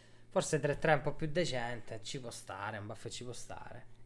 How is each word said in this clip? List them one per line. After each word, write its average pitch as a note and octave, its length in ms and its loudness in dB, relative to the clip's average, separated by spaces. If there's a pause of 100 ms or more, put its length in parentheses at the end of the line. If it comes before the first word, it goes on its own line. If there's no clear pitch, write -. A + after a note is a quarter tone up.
(280)
forse F3+ 300 4
tre C#3+ 200 4
tre D#3+ 140 8
è D3 40 10
un C#3 60 2
po' D3 100 2
più D#3+ 180 0
decente, A#2+ 720 0
ci - 160 -6
può B2 120 -6
stare, G#2 480 -6
un G2+ 80 -6
buff A2 220 -8
ci - 140 -8
può A#2+ 100 -6
stare. - 540 -8 (200)